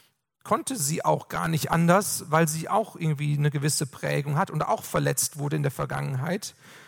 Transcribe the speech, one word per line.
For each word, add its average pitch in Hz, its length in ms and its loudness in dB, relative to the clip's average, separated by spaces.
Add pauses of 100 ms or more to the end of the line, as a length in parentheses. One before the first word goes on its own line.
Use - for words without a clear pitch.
(440)
konnte 254 320 -2
sie 156 300 -2
auch 151 240 0
gar 165 180 -2
nicht 160 240 0
anders, 170 580 4
weil 160 180 4
sie 160 220 -4
auch 214 260 0
irgendwie 147 420 0
eine 147 140 2
gewisse 143 340 0
Prägung 147 520 -2
hat 185 120 2
und 160 140 -2
auch 220 200 -2
verletzt 143 540 0
wurde 143 180 -2
in 73 80 0
der 139 80 0
Vergangenheit. 139 840 -4 (320)